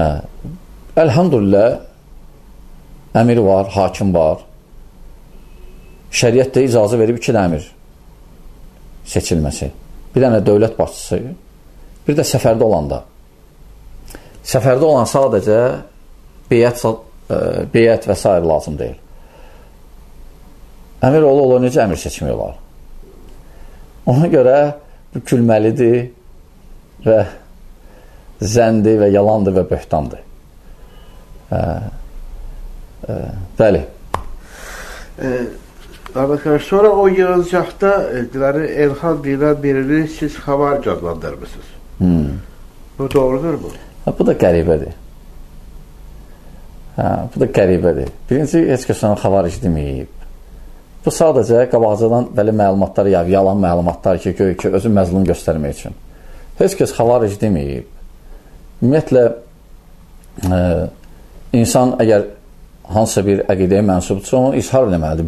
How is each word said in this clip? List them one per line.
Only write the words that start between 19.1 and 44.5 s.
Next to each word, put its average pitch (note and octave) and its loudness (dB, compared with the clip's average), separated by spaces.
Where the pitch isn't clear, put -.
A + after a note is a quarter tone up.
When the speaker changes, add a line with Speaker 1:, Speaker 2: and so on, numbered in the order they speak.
Speaker 1:
Əmir D3+ 4
ola C#3 4
ola B2+ 4
necə B2+ 2
əmir F#2 -2
seçmək - -8
olar? G#1 -8
Ona D3 4
görə C3 6
bu C3 -8
gülməlidir A#2 2
və A2 4
zəndir A2 2
və G2+ 4
yalandır G2+ 2
və F2 0
böhtandır. D2 -6
Ə, F2 -2
ə, G#2 -6
bəli. G2 4
Speaker 2:
Ə, B2+ -6
qardaşlar, D3 0
sonra G3+ 4
o G3+ 4
yığıncaqda, F#3 0
e, B2+ -4
deməli, C#3 -2
Elxan D#3 -2
deyilən C#3+ 0
birini C#3+ 0
siz D3+ -8
xavaric C#3 -2
adlandırmısınız. E2 -10
Speaker 1:
Hmm. E2 0
Speaker 2:
Bu C3+ -6
doğrudur C3+ 0
mu? F#2 -10
Speaker 1:
Hə, - -4
bu - 0
da D#3+ 4
qəribədir. E2+ 0